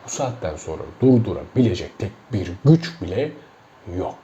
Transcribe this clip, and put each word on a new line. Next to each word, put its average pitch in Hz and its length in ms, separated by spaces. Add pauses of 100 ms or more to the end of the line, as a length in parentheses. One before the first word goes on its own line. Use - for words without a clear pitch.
bu - 60
saatten 117 460
sonra 78 260 (200)
durdurabilecek 110 960
tek - 120 (220)
bir 90 200 (120)
güç 165 380
bile 104 300 (680)
yok. - 260